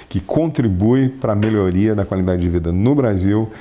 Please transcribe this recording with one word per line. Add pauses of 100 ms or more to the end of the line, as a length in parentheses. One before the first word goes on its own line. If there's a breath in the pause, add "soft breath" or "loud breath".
que
contribui
pra
melhoria
da
qualidade
de
vida
no
Brasil (100)